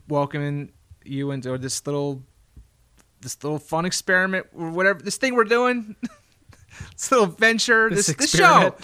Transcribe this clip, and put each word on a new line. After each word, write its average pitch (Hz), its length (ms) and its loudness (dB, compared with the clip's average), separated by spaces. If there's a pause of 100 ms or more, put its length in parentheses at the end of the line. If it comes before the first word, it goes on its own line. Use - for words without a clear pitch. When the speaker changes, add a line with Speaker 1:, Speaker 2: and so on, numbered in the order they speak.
Speaker 1:
welcoming 143 640 -4 (340)
you 139 240 -6
into 131 300 -6
this 131 260 -8
little, 143 380 -6 (1000)
this - 220 -14
little 151 160 -6
fun 160 260 -4
experiment 185 680 0
or 165 160 -10
whatever, 185 320 0
this 196 140 -6
thing 254 180 -2
we're 233 80 4
doing. 233 580 0
<laughs> 240 40 -10 (880)
This - 180 -4
little 240 140 6
venture, 220 640 2
Speaker 2:
This 202 180 0
Speaker 1:
this, 156 80 -2
this 285 140 -4
show, 330 380 6
Speaker 2:
experiment. - 160 -4